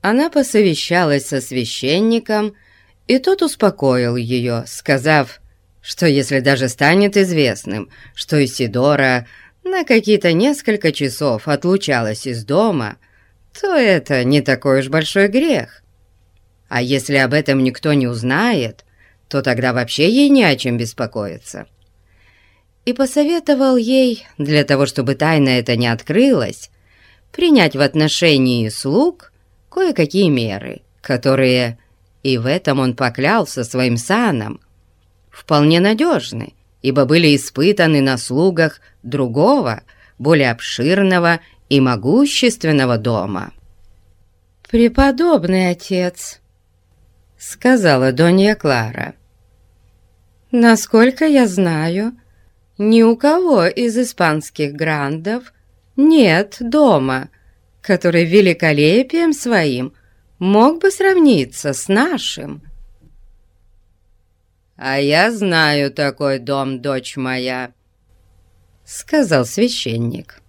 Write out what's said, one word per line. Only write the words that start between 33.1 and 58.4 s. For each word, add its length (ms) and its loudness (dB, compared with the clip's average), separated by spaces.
своим 340 -2
саном, 600 -4
вполне 480 2
надёжны, 760 -2
ибо 220 2
были 300 4
испытаны 640 0
на 180 0
слугах 600 -2
другого, 800 -2
более 320 2
обширного 880 0
и 120 4
могущественного 1200 0
дома. 540 -4
«Преподобный 1040 2
отец», — 680 -6
сказала 720 2
Донья 420 2
Клара, 600 -4
«насколько 760 4
я 220 4
знаю, 720 -2
ни 240 4
у 140 4
кого 500 2
из 320 -2
испанских 760 -2
грандов 800 -6
нет 640 4
дома, 720 2
который 460 0
великолепием 1080 2